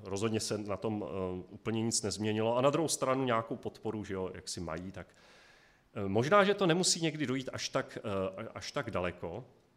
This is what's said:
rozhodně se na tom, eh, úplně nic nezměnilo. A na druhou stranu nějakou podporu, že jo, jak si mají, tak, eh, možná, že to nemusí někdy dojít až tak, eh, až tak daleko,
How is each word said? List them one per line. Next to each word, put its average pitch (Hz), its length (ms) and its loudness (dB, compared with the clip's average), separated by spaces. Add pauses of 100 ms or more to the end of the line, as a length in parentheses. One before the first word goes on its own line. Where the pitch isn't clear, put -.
rozhodně 104 360 0
se 107 180 -2
na 101 200 -4
tom, 104 300 -4
eh, 92 420 -4
úplně 110 320 -4
nic 113 200 0
nezměnilo. 107 560 0
A 127 40 4
na 139 80 6
druhou 151 180 2
stranu 131 360 0
nějakou 117 320 2
podporu, 107 480 -6
že 98 100 -6
jo, 92 200 -4
jak 90 160 -12
si - 100 -6
mají, 87 320 -6
tak, 90 160 -14 (840)
eh, 101 140 -2
možná, 135 360 6
že 196 100 6
to 196 120 2
nemusí 170 360 4
někdy 151 260 0
dojít 127 260 -2
až - 160 -6
tak, - 280 -4
eh, 98 580 -2
až - 160 -10
tak 113 200 -4
daleko, 90 540 -4 (320)